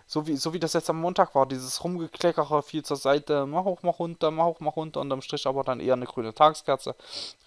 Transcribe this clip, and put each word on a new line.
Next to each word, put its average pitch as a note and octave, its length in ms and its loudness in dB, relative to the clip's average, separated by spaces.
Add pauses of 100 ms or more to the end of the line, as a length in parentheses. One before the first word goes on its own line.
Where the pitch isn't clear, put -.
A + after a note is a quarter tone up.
so D3+ 220 -4
wie, D3+ 80 0
so D#3 160 -2
wie E3+ 80 -4
das D#3+ 120 -2
jetzt E3 160 0
am D#3+ 120 0
Montag F3+ 340 2
war, C3+ 120 6
dieses C3 360 -6
Rumgekleckere, D#3+ 800 0
viel D3+ 220 -6
zur D3 120 -4
Seite, C#3+ 500 2
mal D#3 180 -2
hoch, F#3+ 180 -4
mal F3 80 0
runter, E3+ 400 0
mal D#3+ 140 2
hoch, E3 160 0
mal D3+ 100 -2
runter, D#3 300 -4
unterm C#3 220 -2
Strich - 260 -4
aber C3+ 160 0
dann C3 160 -2
eher A#2+ 140 4
eine B2 120 -2
grüne A2+ 260 -6
Tageskerze D3+ 600 4 (520)